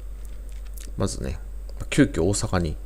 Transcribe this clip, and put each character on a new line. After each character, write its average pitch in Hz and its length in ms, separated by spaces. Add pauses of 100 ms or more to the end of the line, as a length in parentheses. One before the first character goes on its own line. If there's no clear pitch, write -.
(960)
ま 95 80
ず - 160
ね、 67 160 (540)
急 147 140
遽 - 180
大 101 100
阪 - 240
に 82 180 (100)